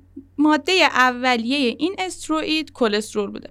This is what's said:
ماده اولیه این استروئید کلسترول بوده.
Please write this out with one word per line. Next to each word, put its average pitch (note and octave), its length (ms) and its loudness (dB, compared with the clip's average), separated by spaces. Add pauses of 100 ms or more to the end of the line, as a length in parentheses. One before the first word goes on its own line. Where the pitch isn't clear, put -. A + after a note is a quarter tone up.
(380)
ماده D4+ 460 4
اولیه B3 960 2
این F#4 200 -2
استروئید D#4 760 -4
کلسترول G#3 580 -2
بوده. - 200 -14